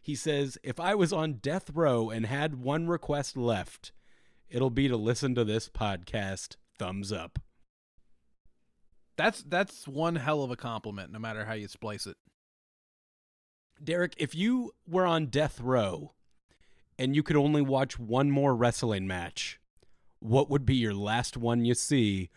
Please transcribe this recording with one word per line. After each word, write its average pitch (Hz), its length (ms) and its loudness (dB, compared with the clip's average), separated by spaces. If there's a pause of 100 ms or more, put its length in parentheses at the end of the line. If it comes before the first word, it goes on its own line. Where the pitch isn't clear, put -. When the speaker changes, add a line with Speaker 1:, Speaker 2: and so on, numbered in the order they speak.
Speaker 1:
He 151 140 -6
says, 143 480 -2
"If 127 160 -8
I 180 160 0
was 190 180 4
on 156 220 0
death 147 400 -4
row 127 360 4
and 113 160 -2
had 139 360 -2
one 151 240 0
request 147 500 -2
left, 117 540 -2 (580)
it'll 127 220 0
be 135 160 2
to 123 100 2
listen 120 380 0
to 120 100 2
this 107 240 -2
podcast. 98 880 -6 (220)
Thumbs 98 320 -6
up." 87 300 -6 (1800)
Speaker 2:
That's, 196 280 -2
that's 180 420 -4
one 160 300 -2
hell 147 260 0
of 127 80 -4
a 123 60 -6
compliment, 104 560 -8
no 110 80 -12
matter 110 240 -6
how 110 80 -6
you 104 160 -8
splice 107 360 -10
it. 101 120 -14 (1600)
Speaker 1:
Derek, 170 380 -2
if 156 160 -2
you 233 380 0 (160)
were 180 180 2
on 165 200 2
death 139 340 0
row 104 540 0 (840)
and 131 160 0
you 151 80 4
could 151 140 4
only 147 260 6
watch 135 340 0
one 123 320 2
more 139 280 4
wrestling 113 500 2
match, 90 540 -6 (580)
what 135 320 2
would 139 160 2
be 135 80 4
your 110 200 2
last 104 420 -2
one 117 280 2
you 120 100 4
see 104 640 2